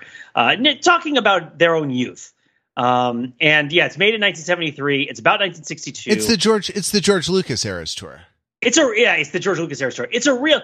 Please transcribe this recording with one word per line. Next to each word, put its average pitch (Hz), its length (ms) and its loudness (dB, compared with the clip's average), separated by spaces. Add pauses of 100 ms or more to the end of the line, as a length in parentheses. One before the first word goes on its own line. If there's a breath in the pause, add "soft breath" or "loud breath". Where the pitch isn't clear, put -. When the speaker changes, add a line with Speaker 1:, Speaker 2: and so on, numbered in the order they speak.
(340 loud breath)
Speaker 1:
uh, 143 240 2
n-, 277 220 0
talking 330 380 2
about 185 420 0
their 165 160 4
own 151 140 -2
youth. 123 420 -6 (460)
Um, 123 640 0
and 151 300 2
yeah, 160 160 2
it's 127 100 -12
made 202 160 2
in 214 80 -4
nineteen 175 220 -2
seventy-three. 143 600 -2
It's 131 160 -10
about 175 200 2
nineteen 175 240 -6
sixty-two. - 480 -10
Speaker 2:
It's 214 160 0
the 226 100 2
George, 208 320 0
it's - 220 -6
the 202 100 0
George 185 280 2
Lucas 175 360 -2
Eras 87 300 -8
Tour. 76 260 -14 (400)
Speaker 1:
It's 247 160 0
a, 277 180 4
yeah, 214 200 2
it's 156 140 -2
the 185 100 -4
George 170 200 -2
Lucas 143 200 -6
Eras 131 160 -4
Tour. 120 160 -6
It's 240 140 -2
a 277 80 4
real, 269 300 2